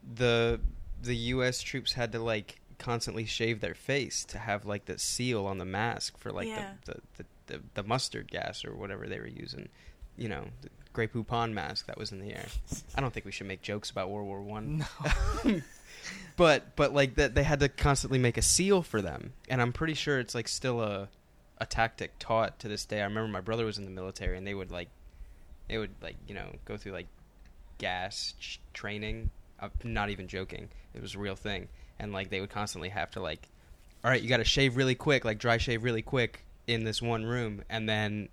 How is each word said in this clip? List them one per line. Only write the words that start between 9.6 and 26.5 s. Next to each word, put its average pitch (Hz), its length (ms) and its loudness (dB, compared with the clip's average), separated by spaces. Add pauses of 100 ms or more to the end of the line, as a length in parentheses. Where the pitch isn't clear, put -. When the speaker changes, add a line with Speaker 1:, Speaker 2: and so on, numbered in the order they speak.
Speaker 1:
You 113 140 -6
know, 87 160 -6 (160)
the - 80 -16 (240)
Grey 113 140 0
Poupon 117 440 -2
mask 90 360 -6
that - 100 -10
was - 160 -8
in 95 80 -10
the 101 120 -8
air. - 120 -8 (500)
I 135 60 0
don't 127 120 0
think 107 120 -6
we 98 80 -8
should - 140 -8
make 95 140 -6
jokes 104 280 -6
about 95 200 -4
World 104 180 -6
War 98 140 -8
One. 113 440 -4 (580)
Speaker 3:
No. 196 240 4
Speaker 1:
<laughs> - 40 -20 (680)
But, 156 400 6
but, 143 160 6
like, 139 220 6
that 139 200 6
they 143 80 8
had 147 160 4
to 143 80 6
constantly 135 500 4
make 123 200 6
a 110 40 2
seal 190 400 8
for 113 200 0
them. 82 320 -4 (160)
And 127 120 4
I'm 120 120 4
pretty 160 200 0
sure 143 280 2
it's, 113 120 -6
like, 117 140 -2
still 123 340 0
a, 101 280 -2 (480)
a 113 80 -4
tactic - 520 0
taught 113 420 2
to 110 100 -6
this 104 160 -4
day. 107 160 0
I - 20 2
remember 110 260 0
my 95 120 -2
brother 113 240 0
was 104 120 -4
in 101 60 -8
the 95 80 -10
military, 92 460 -2
and 95 100 -6
they 101 60 -4
would, 92 180 -6
like, 87 160 -6 (800)
they 113 100 -2
would, 104 140 -2 (100)
like, - 140 -10 (120)
you 101 60 -10
know, - 220 -8 (100)